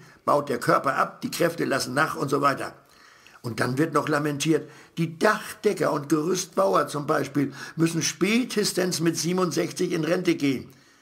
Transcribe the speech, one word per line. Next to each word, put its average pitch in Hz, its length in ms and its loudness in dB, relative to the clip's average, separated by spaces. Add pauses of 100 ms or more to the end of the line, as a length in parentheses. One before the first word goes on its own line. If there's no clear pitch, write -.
(260)
baut 143 220 2
der 123 120 -2
Körper - 360 2
ab, 190 260 -2
die 240 100 -6
Kräfte 165 340 0
lassen 127 280 -2
nach 151 220 0
und 156 140 -4
so 139 120 2
weiter. 131 320 0 (680)
Und 113 160 -6
dann 123 200 0
wird 156 140 0
noch 139 140 2
lamentiert, 147 640 0 (300)
die 165 180 -2
Dachdecker 214 720 0
und 143 180 -2
Gerüstbauer 180 800 2
zum 147 200 -6
Beispiel 139 460 0 (220)
müssen 160 280 2
spätestens 185 960 0
mit 160 180 2
siebenundsechzig 175 760 0
in 170 100 0
Rente 175 320 2
gehen. 135 340 -2 (320)